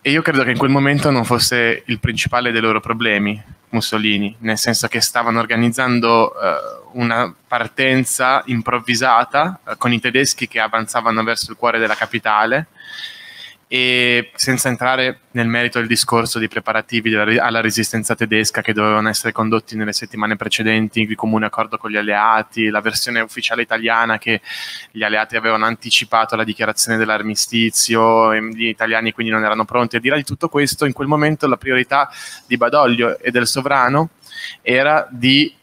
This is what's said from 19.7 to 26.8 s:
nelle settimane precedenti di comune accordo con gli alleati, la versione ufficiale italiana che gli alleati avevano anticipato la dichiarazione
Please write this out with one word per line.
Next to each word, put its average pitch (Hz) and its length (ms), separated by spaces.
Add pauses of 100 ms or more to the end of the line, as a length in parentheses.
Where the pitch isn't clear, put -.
nelle 107 160
settimane 107 440
precedenti 110 680
di 107 100
comune 110 300
accordo 110 320
con 110 140
gli 104 80
alleati, 107 720
la 104 100
versione 110 400
ufficiale 117 400
italiana 113 560
che 110 240 (500)
gli 110 120
alleati 107 340
avevano 110 300
anticipato 113 680
la 110 100
dichiarazione 110 520